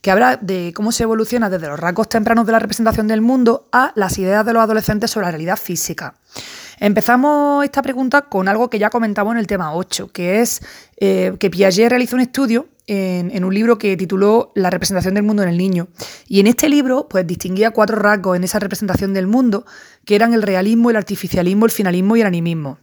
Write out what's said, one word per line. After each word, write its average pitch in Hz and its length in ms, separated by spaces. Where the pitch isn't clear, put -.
que 196 80
habla 247 260
de 180 400
cómo 214 160
se 233 120
evoluciona 220 440
desde 165 200
los 147 120
rasgos 180 300
tempranos 226 340
de 226 80
la 226 60
representación 220 500
del 220 140
mundo 240 500
a 262 220
las 190 240
ideas 196 260
de 233 80
los 226 100
adolescentes 214 500
sobre 208 120
la 175 60
realidad 165 260
física. - 600
Empezamos 285 880
esta 277 160
pregunta 262 420
con 190 240
algo 220 220
que 214 100
ya 220 120
comentamos 214 420
en 233 60
el 208 80
tema 165 280
ocho, 185 380
que 185 300
es, - 180
eh, 190 420
que 202 80
Piaget 190 400
realizó 247 280
un 254 60
estudio 247 460
en, 185 440
en 185 140
un 185 100
libro 226 240
que 196 180
tituló 196 600
La 185 120
representación 185 460
del 208 80
mundo 208 220
en 180 60
el 170 60
niño. 180 300
Y 196 140
en 202 80
este 247 200
libro, 277 400
pues, 185 180
distinguía 190 440
cuatro 214 260
rasgos 202 400
en 180 80
esa 208 140
representación 196 560
del 185 140
mundo, 233 360
que 208 120
eran 233 180
el 220 80
realismo, 208 480
el 233 60
artificialismo, 190 680
el 220 60
finalismo 190 460
y 226 60
el 208 40
animismo. 165 560